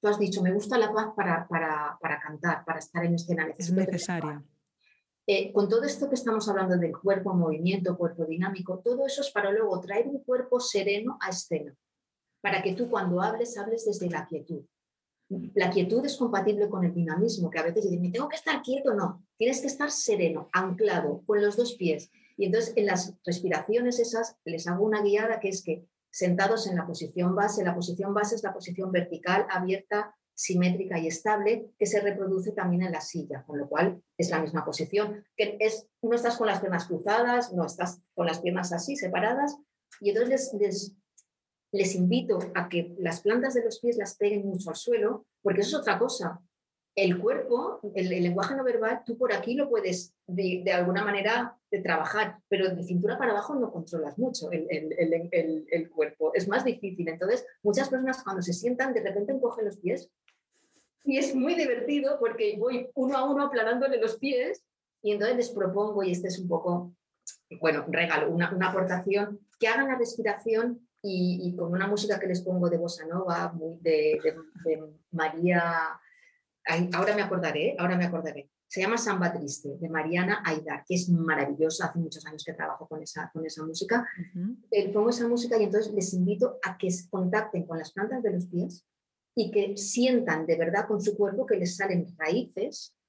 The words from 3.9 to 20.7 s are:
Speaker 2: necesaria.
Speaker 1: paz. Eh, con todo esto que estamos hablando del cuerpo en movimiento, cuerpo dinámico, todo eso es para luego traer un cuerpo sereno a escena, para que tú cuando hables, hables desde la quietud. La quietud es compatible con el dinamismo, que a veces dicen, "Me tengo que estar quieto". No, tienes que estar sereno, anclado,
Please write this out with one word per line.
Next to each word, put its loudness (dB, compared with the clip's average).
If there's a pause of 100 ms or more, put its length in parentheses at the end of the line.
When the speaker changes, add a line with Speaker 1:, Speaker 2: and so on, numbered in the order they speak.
Speaker 2:
necesaria. -4
Speaker 1:
paz. -14 (840)
Eh, 2
con 4
todo 4
esto -2
que 2
estamos 0
hablando 2
del 0
cuerpo 0
en 4
movimiento, 0
cuerpo -2
dinámico, -4
todo 0
eso -4
es -4
para 0
luego 2
traer -2
un -6
cuerpo 0
sereno -2
a -4
escena, -6 (680)
para 0
que 0
tú -2
cuando 0
hables, -2
hables -4
desde 0
la -4
quietud. -8 (920)
La 4
quietud 2
es -4
compatible 2
con 0
el 2
dinamismo, 0
que -6
a 0
veces 0
dicen, 0
"Me 0
tengo -2
que -6
estar -2
quieto". 0
No, -2 (140)
tienes 2
que -2
estar -2
sereno, 0
anclado, 0